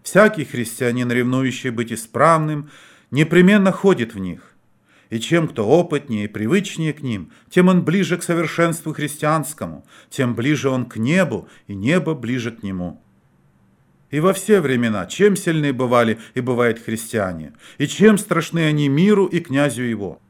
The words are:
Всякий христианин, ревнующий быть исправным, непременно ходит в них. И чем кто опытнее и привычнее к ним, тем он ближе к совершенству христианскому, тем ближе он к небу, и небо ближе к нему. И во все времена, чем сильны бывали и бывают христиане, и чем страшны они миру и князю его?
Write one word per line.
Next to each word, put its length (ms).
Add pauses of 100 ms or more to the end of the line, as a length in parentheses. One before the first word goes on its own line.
Всякий 440
христианин, 640
ревнующий 600
быть 200
исправным, 760 (420)
непременно 600
ходит 400
в 60
них. 360 (540)
И 100
чем 300
кто 180
опытнее 560
и 60
привычнее 640
к 80
ним, 300 (180)
тем 180
он 160
ближе 340
к 60
совершенству 680
христианскому, 920 (240)
тем 260
ближе 340
он 160
к 100
небу, 540 (180)
и 80
небо 380
ближе 380
к 120
нему. 380 (1080)
И 120
во 100
все 300
времена, 440
чем 300
сильны 380
бывали 440 (160)
и 60
бывают 400
христиане, 720 (260)
и 100
чем 300
страшны 420
они 280
миру 380
и 160
князю 420
его? 460